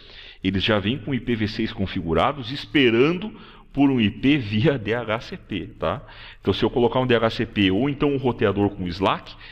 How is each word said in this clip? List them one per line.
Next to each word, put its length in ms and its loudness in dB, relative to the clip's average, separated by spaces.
eles 200 0
já 160 2
vêm 180 -2
com 160 -6
I 60 -2
P 160 -2
v 120 -2
seis 240 -4
configurados, 800 -2
esperando 840 2
por 180 4
um 120 2
I 100 4
P 260 2
via 400 0
D 160 -4
H 280 -4
C 160 -12
P, 300 -8
tá? 260 -4
Então, 120 0
se 100 -2
eu 60 4
colocar 300 2
um 80 0
D 80 4
H 140 4
C 160 -4
P 260 2
ou 180 0
então 240 0
um 40 -2
roteador 540 0
com 160 -8
Slack, 460 -2